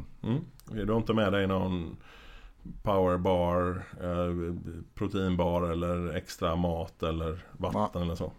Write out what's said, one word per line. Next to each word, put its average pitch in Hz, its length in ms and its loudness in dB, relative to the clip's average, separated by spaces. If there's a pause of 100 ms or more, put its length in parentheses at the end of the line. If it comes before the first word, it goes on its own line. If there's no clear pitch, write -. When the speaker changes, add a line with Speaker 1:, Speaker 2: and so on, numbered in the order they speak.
(240)
Speaker 1:
Mm. 131 180 0 (280)
Okej, 104 160 -4
du 107 60 2
har 113 80 4
inte 110 140 0
med 104 200 4
dig 98 140 4
någon 92 500 0 (840)
powerbar, 90 1000 4 (180)
eh, 87 540 -2 (380)
proteinbar 90 680 2
eller 87 540 0
extra 87 400 -2
mat 85 480 0
eller 82 480 -2
vatten 92 420 0
Speaker 2:
Nej. 87 100 -2
Speaker 1:
eller 85 120 -2
så? - 240 -4